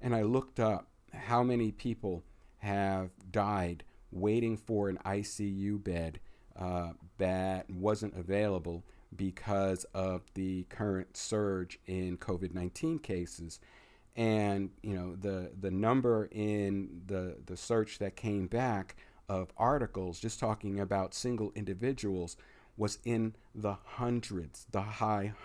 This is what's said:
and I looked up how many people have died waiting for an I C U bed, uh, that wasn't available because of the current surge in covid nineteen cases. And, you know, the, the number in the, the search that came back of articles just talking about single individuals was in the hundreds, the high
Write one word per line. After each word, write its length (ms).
and 140
I 80
looked 380
up 260
how 300
many 300
people 500
have 520
died 500
waiting 460
for 320
an 140
I 180
C 240
U 320
bed, 420
uh, 360
that 540
wasn't 440
available 720
because 680
of 280
the 300
current 520
surge 720
in 320
covid 340
nineteen 460
cases. 600
And, 560
you 120
know, 220
the, 420
the 120
number 600
in 760
the, 400
the 100
search 440
that 160
came 300
back 500
of 260
articles 640
just 180
talking 400
about 360
single 400
individuals 840
was 300
in 280
the 300
hundreds, 840
the 120
high 500